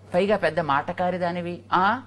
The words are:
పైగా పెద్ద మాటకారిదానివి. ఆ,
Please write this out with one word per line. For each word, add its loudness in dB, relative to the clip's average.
పైగా 4
పెద్ద 0
మాటకారిదానివి. -2
ఆ, 0